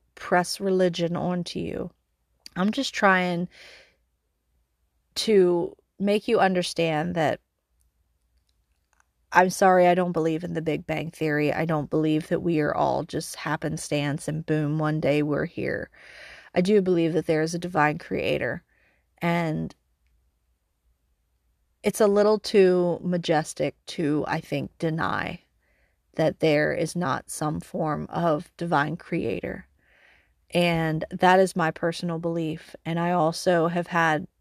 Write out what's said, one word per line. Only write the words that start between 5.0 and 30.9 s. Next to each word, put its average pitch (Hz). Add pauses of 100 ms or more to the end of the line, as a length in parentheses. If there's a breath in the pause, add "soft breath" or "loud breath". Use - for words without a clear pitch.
to 180 (220)
make 202
you 220
understand 175
that 143 (1900)
I'm 185
sorry, 185
I 175
don't 180
believe 165
in 170
the 160
Big 151
Bang 156
Theory. 147
I 160
don't 156
believe 156
that 175
we 170
are 147
all 135
just -
happenstance 147
and 156
boom, 151
one 156
day 147
we're 147
here. - (640 loud breath)
I 180
do 202
believe 170
that 156
there 156
is 165
a 175
divine 165
creator. 143 (560)
And 165 (2000)
it's -
a 220
little 208
too 180
majestic 160 (140)
to, 151
I 160
think, 139
deny 160 (720)
that 160
there 151
is -
not 175
some 156
form 151
of 165
divine 156
creator. - (840 soft breath)
And 165